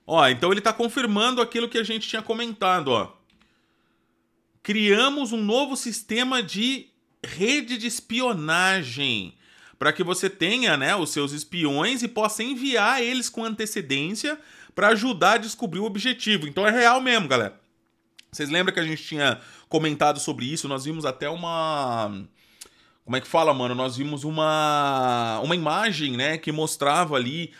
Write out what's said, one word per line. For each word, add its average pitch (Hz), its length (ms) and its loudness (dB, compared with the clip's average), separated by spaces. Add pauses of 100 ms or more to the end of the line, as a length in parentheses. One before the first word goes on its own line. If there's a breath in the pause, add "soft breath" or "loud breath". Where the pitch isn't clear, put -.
Ó, 156 220 6
então 131 240 2
ele 202 100 0
tá 220 120 2
confirmando 233 680 0
aquilo 233 280 -2
que 240 80 -4
a 226 60 2
gente 220 240 -6
tinha 220 140 -4
comentado, 208 680 -2
ó. 104 240 2 (1500)
Criamos 220 680 2
um 226 100 -2
novo 254 340 0
sistema 240 680 -2
de 233 440 -4 (380)
rede 240 520 -2
de 220 100 -6
espionagem 160 1500 -2 (440 loud breath)
pra 147 140 4
que 185 100 -4
você 180 260 -2
tenha, 190 480 2
né, 143 180 2
os 165 160 -2
seus 143 200 -2
espiões 160 720 -2
e 240 40 -2
possa 214 360 -2
enviar 247 580 0
eles 240 280 -2
com 226 140 -6
antecedência 214 960 -4 (360 loud breath)
pra 202 160 4
ajudar 214 440 4
a 240 40 4
descobrir 208 420 -6
o 208 60 -2
objetivo. 208 640 -2
Então 180 200 0
é 214 40 6
real 240 300 6
mesmo, 233 260 2
galera. 117 320 2 (720)
Vocês 147 180 -6
lembram 180 240 2
que 185 60 -2
a 170 60 0
gente 156 180 -6
tinha 143 360 0 (300 loud breath)
comentado 151 500 2
sobre 127 260 -4
isso? 147 220 -6
Nós 135 180 -4
vimos 156 200 -6
até 139 240 -4
uma, 143 960 -2 (800 loud breath)
como 120 100 -4
é 131 60 -2
que - 60 -14
fala, 160 260 4
mano? 123 200 -2
Nós 127 240 -4
vimos 143 260 -6
uma, 143 1200 0
uma 160 120 0
imagem, 156 640 -2
né, 151 200 0
que 156 140 -6
mostrava 151 640 0
ali 135 440 -2